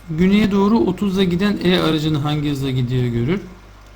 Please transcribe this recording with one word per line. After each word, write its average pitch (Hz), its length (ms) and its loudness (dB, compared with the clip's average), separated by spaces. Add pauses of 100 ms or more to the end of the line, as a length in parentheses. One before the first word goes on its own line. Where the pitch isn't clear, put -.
(100)
güneye 190 420 2
doğru 202 260 4
otuz 185 400 0
ile 196 80 2
giden 190 380 0
E 180 160 2
aracını 156 380 0
hangi 147 340 -2
hızla 135 200 -4
gidiyor 127 340 -2
görür. 120 360 -2 (540)